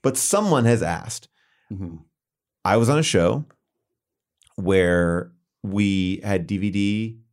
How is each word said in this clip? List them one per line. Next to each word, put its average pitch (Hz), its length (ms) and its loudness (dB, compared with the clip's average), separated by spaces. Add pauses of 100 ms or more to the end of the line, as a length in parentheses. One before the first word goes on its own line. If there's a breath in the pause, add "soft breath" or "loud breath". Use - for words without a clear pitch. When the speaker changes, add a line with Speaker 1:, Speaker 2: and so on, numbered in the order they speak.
Speaker 1:
but - 140 0
someone 190 480 2
has 117 180 4
asked. 82 460 -6 (440)
Speaker 2:
Mm-hmm. 92 240 -12 (680)
Speaker 1:
I 98 140 2
was 117 100 4
on 143 100 2
a 160 40 2
show 110 420 2 (1120)
where 87 760 2 (300)
we 98 640 -2
had 95 220 -2
D 101 120 -4
V 101 120 -2
D 104 480 -2 (140)